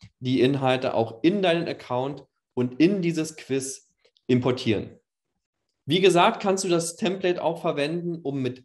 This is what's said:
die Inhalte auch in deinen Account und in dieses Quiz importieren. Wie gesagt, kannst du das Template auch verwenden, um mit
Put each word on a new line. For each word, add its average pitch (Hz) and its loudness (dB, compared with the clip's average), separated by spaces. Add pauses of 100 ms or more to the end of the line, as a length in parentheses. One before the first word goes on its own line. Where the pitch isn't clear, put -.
(180)
die 127 0
Inhalte 131 2
auch 110 -2
in 196 4
deinen 170 2
Account 139 -6 (300)
und 123 -2
in 190 0
dieses 160 -4
Quiz - -8 (380)
importieren. 123 0 (840)
Wie 165 0
gesagt, 185 6
kannst 190 0
du 190 -2
das 170 0
Template 185 -2
auch 165 -2
verwenden, 165 -4
um 139 -4
mit 127 -6